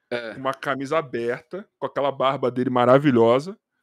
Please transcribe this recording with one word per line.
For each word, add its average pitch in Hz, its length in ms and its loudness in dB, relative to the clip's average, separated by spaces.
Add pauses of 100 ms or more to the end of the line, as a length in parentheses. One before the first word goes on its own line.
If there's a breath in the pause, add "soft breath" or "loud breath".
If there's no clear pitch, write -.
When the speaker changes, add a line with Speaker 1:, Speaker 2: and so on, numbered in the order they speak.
(100)
Speaker 1:
É. 117 240 -8
Speaker 2:
com 135 60 -16
uma 131 140 -4
camisa 139 440 -6
aberta, 131 680 -8 (100)
com - 80 -8
aquela 135 240 -2
barba 131 400 -2
dele 127 200 -4
maravilhosa, 127 840 4 (260)